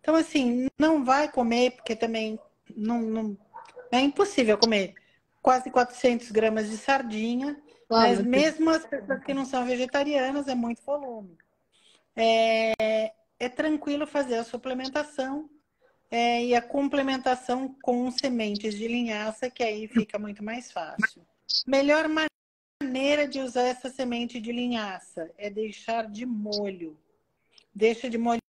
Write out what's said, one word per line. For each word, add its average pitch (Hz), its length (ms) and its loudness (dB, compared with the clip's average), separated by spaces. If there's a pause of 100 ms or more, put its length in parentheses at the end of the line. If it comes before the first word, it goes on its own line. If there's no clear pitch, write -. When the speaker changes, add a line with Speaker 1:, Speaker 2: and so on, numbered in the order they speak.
Speaker 1:
Então, 302 140 2
assim, 262 540 2 (100)
não 302 260 4
vai 277 260 4
comer, 247 420 2
porque - 220 -6
também 220 440 -2 (360)
não, 226 280 -2
não, 220 360 -4 (520)
é 247 100 4
impossível 277 560 4
comer 208 380 2 (480)
quase 254 280 4
quatrocentos 240 600 2
gramas 220 400 2
de 220 60 -8
sardinha, 247 840 -2 (280)
Speaker 2:
Claro, 226 200 6
Speaker 1:
mas 196 100 4
Speaker 2:
mas 202 80 0
Speaker 1:
mesmo 311 440 4
as 320 160 0
pessoas 269 360 -6
que 277 120 -4
não 269 100 -2
são 254 220 -2
vegetarianas, 269 840 0
é 262 60 -2
muito 233 280 -4
volume. 240 540 -8 (800)
É, 226 960 2 (260)
é 247 100 -4
tranquilo 294 580 -2
fazer 269 300 -2
a 226 80 -2
suplementação, 269 1040 -6 (600)
é, 240 340 2
e 247 100 2
a 240 80 4
complementação 269 1200 -2
com 247 280 0
sementes 220 640 -2
de 214 120 -6
linhaça, 226 640 -4
que - 120 -6
aí 214 260 -4
fica 214 300 -2
muito 208 240 -10
mais 233 280 -10
fácil. 156 560 -6 (400)
Melhor 285 420 4
maneira 294 1160 -2
de 269 140 -6
usar 247 220 -2
essa 254 280 -2
semente 240 500 -4
de 226 120 -8
linhaça 214 840 -6
é 208 140 -8
deixar 220 600 -6
de 208 140 -8
molho. 208 720 -6 (760)
Deixa 226 340 0
de 233 80 -4
molho 233 240 0 (140)